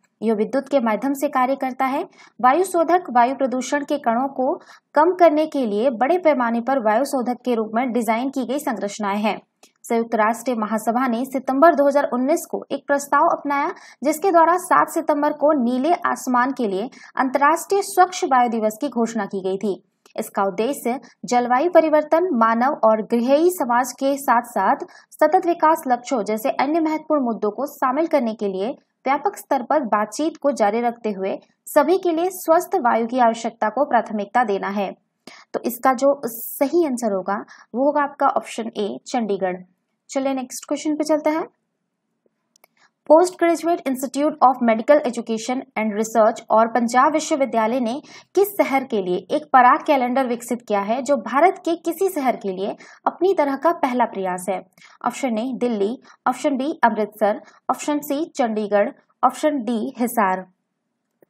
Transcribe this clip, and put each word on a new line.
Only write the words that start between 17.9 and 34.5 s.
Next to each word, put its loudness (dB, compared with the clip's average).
वायु 4
दिवस -2
की -2
घोषणा -4
की -8
गई -2
थी। -4
इसका -4
उद्देश्य -2
जलवायु 0
परिवर्तन, 4
मानव 2
और 4
गृहिणी 2
समाज 0
के -2
साथ-साथ 0
सतत 2
विकास 2
लक्ष्यों -2
जैसे -2
अन्य 0
महत्वपूर्ण 0
मुद्दों -2
को -6
शामिल -2
करने 0
के -4
लिए -4
व्यापक -2
स्तर -2
पर 0
बातचीत -2
को 0
जारी 0
रखते -4
हुए -6
सभी 4
के -2
लिए 0
स्वस्थ 2
वायु 2
की -2
आवश्यकता 0
को -2
प्राथमिकता 0
देना -2